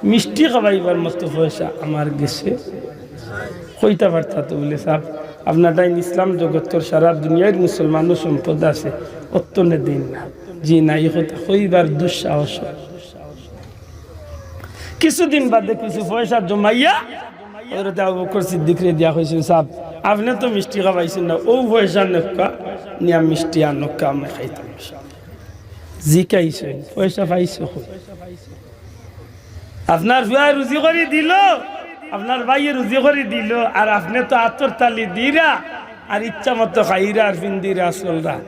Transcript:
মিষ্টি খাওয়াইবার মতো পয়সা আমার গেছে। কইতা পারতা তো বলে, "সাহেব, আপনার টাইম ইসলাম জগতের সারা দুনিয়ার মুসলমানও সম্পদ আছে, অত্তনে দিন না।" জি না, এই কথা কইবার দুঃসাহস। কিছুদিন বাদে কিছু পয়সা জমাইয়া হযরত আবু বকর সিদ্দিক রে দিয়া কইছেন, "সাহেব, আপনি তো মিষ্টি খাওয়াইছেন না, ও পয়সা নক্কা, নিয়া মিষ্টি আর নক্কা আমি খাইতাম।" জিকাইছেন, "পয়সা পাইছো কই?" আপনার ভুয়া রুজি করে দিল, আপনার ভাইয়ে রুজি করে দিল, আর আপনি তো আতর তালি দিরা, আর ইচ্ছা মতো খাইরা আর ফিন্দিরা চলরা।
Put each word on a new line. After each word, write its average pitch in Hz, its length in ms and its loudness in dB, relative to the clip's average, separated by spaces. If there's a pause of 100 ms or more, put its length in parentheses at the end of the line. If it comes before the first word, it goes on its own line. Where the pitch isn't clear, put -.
মিষ্টি 226 440 4
খাওয়াইবার 196 480 2
মতো 170 400 -2
পয়সা 160 320 0 (140)
আমার 151 280 -2
গেছে। 147 460 -2 (1200)
কইতা 208 280 4
পারতা 165 340 0
তো 151 140 -6
বলে, 147 220 -2
"সাহেব, 156 220 0 (460)
আপনার 165 300 4
টাইম 175 220 4
ইসলাম 185 380 0
জগতের 160 440 0
সারা 160 340 4
দুনিয়ার 165 400 2
মুসলমানও 170 600 2
সম্পদ 156 500 0
আছে, 147 260 0 (420)
অত্তনে 170 460 2
দিন 139 340 -2
না।" - 80 -10 (420)
জি 160 180 6
না, 156 160 4
এই 160 120 2
কথা 160 280 -2 (100)
কইবার 185 420 4
দুঃসাহস। 151 720 -2 (2500)
কিছুদিন 294 500 4
বাদে 214 240 4
কিছু 208 340 -4
পয়সা 226 320 0
জমাইয়া 214 540 4 (840)
হযরত 196 200 -4
আবু 185 260 0
বকর 190 160 -2
সিদ্দিক 170 420 0
রে 180 100 4
দিয়া 160 200 4
কইছেন, 160 300 0
"সাহেব, 160 240 4 (360)
আপনি 208 380 2
তো 254 80 0
মিষ্টি 202 320 -2
খাওয়াইছেন 180 440 0
না, 165 100 0
ও 233 360 2
পয়সা 202 340 4
নক্কা, 180 460 0 (500)
নিয়া 170 200 4
মিষ্টি 160 440 2
আর 147 100 0
নক্কা 143 340 -2
আমি 139 160 -2 (120)
খাইতাম।" 117 300 -12 (1400)
জিকাইছেন, 156 720 2 (120)
"পয়সা 190 300 0
পাইছো 180 420 0
কই?" - 160 -10 (2000)
আপনার 214 360 4
ভুয়া 277 280 4
রুজি 277 240 0
করে 320 300 2
দিল, 302 240 2 (800)
আপনার 233 320 -4
ভাইয়ে 285 280 2
রুজি 247 240 -2
করে 277 260 4
দিল, 233 420 -2 (100)
আর 214 140 2
আপনি 208 400 0
তো 262 80 2
আতর 233 420 0
তালি 226 280 2
দিরা, 269 500 2 (520)
আর 208 140 -2
ইচ্ছা 226 320 -4
মতো 220 300 2
খাইরা 196 400 2
আর 196 100 0
ফিন্দিরা 185 580 -2
চলরা। 165 560 -4